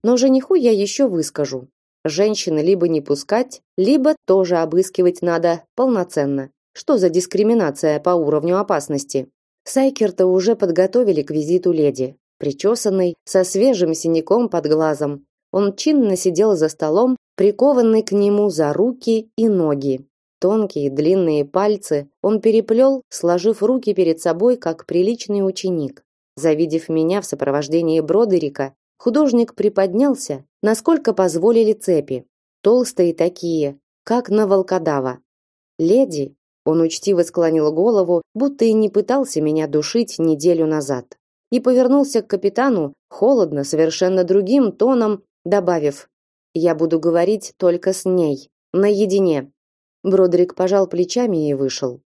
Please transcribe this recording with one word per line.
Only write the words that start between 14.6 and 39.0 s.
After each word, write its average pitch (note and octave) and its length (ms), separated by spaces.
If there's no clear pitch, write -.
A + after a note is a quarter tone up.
глазом, D3+ 580
он G3 240
чинно A#3+ 420
сидел F#3+ 380
за D#3 120
столом, G3 480
прикованный A3 680
к A3 80
нему G3+ 380
за D3+ 240
руки A3+ 640
и A3+ 100
ноги. C#3+ 580
Тонкие F#3 480
длинные D3+ 560
пальцы F#3 640
он G#3 200
переплёл, A3+ 680
сложив F3+ 540
руки A3+ 300
перед E3 260
собой, G3 380
как E3 280
приличный G3+ 640
ученик. F3 560
Завидев D#3+ 540
меня D#3+ 320
в F#3+ 40
сопровождении D#3 760
Бродерика, D#3 720
художник A#3+ 560
приподнялся, G#3 880
насколько A3 520
позволили G3 580
цепи. D3 540
Толстые G#3 520
такие, E3 640
как A#3+ 260
на G#3 160
волкодава. E3 760
«Леди», E3 560
он D#3+ 160
учтиво E3+ 420
склонил D#3+ 480
голову, F3 520
будто C#4 320
и A3 80
не G#3+ 160
пытался A#3 500